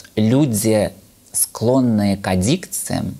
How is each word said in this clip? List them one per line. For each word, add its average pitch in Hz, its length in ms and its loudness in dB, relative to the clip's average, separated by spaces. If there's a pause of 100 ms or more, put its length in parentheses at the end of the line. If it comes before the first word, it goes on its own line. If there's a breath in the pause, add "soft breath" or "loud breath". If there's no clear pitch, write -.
(160)
Люди, 110 760 2 (420)
склонные 113 840 0
к 98 100 -8
аддикциям, - 920 -2